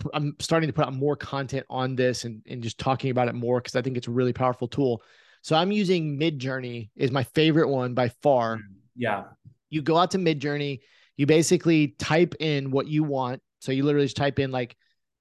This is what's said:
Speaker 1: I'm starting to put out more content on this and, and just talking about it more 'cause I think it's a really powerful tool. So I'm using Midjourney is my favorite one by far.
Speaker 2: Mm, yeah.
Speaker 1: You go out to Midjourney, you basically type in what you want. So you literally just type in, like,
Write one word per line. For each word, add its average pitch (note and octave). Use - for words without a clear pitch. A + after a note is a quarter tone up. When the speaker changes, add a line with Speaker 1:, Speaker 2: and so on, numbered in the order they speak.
Speaker 1:
I'm D3
starting E3
to B2+
put D3
out C3
more C#3
content C3+
on B2+
this B2+
and, A2+
and B2+
just A#2
talking C3
about B2
it A2
more A#2+
'cause -
I B2+
think B2+
it's A#2+
a A#2+
really B2
powerful B2+
tool. B2
So D#3
I'm F3+
using E3+
Midjourney C3
is C3
my C3+
favorite D#3
one B2+
by B2
far. A#2
Speaker 2:
Mm, G#2+
yeah. G#2+
Speaker 1:
You D3+
go D#3
out F3
to F#3+
Midjourney, D3
you C#3
basically D#3+
type E3
in C#3+
what C3+
you D3+
want. C3
So -
you C3+
literally D3
just -
type C#3+
in, C3+
like, B2+